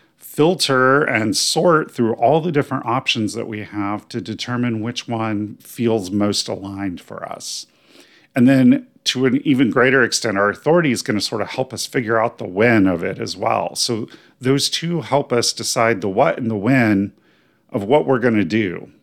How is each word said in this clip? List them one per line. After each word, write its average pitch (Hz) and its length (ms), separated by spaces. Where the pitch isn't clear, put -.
filter 139 840
and 110 320
sort 160 560
through 117 220
all 131 260
the 165 140
different 143 320
options 117 480
that 107 140
we 104 160
have 101 440
to 117 140
determine 120 580
which 117 260
one 110 540
feels 113 500
most 101 380
aligned 98 540
for - 240
us. - 400
And 120 140
then 131 400
to 127 200
an 131 180
even 127 280
greater 131 320
extent, 110 340
our 101 120
authority 151 420
is 110 100
gonna 107 180
sort 104 220
of 95 80
help - 240
us - 120
figure 113 320
out 113 200
the 113 80
when 104 420
of 87 160
it 95 160
as 101 160
well. 104 400
So 117 320
those 135 300
two 170 320
help 131 320
us 117 180
decide 113 480
the 107 80
what 113 300
and 120 120
the 113 60
when 104 560
of 104 140
what 127 220
we're 131 140
gonna 107 260
do, 92 440